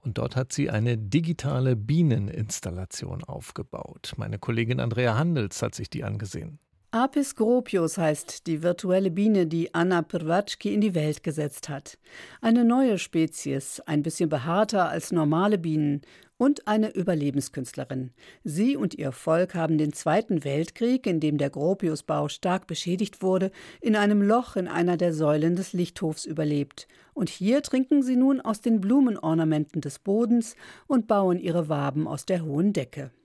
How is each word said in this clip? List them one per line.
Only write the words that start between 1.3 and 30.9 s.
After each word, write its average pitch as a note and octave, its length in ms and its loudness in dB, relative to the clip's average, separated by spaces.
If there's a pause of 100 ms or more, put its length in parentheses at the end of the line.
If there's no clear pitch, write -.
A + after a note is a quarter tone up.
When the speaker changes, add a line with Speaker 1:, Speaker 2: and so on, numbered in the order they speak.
Speaker 1:
Bieneninstallation G#2 1500 -2
aufgebaut. - 920 -12
Meine G#2 220 -6
Kollegin A#2 420 -2
Andrea A#2 360 0
Handels C#3+ 460 0
hat A2 120 -4
sich A2 140 -10
die - 160 -8
angesehen. G#2 540 -8 (340)
Speaker 2:
Apis C4+ 420 0
gropius A3 640 0
heißt - 480 -2
die D#3+ 160 -2
virtuelle F3+ 480 2
Biene, G3 360 4
die E3 280 -2
Anna F3 280 2
Prawatschki F3 720 -2
in G#3 80 2
die G#3 140 2
Welt D3+ 280 0
gesetzt D3 460 -6
hat. C#3+ 300 -12 (420)
Eine A#3 240 4
neue A#3+ 340 4
Spezies, - 840 -2
ein D3 220 0
bisschen D#3+ 280 -2
behaarter E3+ 580 0
als D#3 240 -4
normale F3 460 2
Bienen D3+ 440 0 (360)
und C#4+ 300 2
eine G#3+ 260 2
Überlebenskünstlerin. C#3 1160 -4 (320)
Sie A3 320 0
und G#3+ 180 -2
ihr C#3+ 180 -6
Volk E3+ 420 0
haben D#3+ 220 0
den D3+ 160 2
Zweiten E3+ 520 0
Weltkrieg, E3+ 640 0
in E3+ 140 2
dem D3+ 160 0
der C#3 140 0
Gropiusbau D3+ 760 -2
stark F#3 380 -2
beschädigt F#3 540 -4
wurde, F#3 300 2 (320)
in A3 140 2
einem G#3 260 4
Loch A3+ 340 2
in F3+ 120 -2
einer F3 280 2
der F3 160 2
Säulen D#3 440 2
des F#3 180 -6
Lichthofs E3+ 500 -4
überlebt. D3 640 -4 (260)
Und G#3 160 -2
hier A#3+ 340 0
trinken C4 400 2
sie B3+ 140 2
nun C4 240 4
aus A3 220 -4
den A3+ 180 2
Blumenornamenten E3 1000 2
des - 160 -8
Bodens A3+ 560 2 (320)
und B3 220 2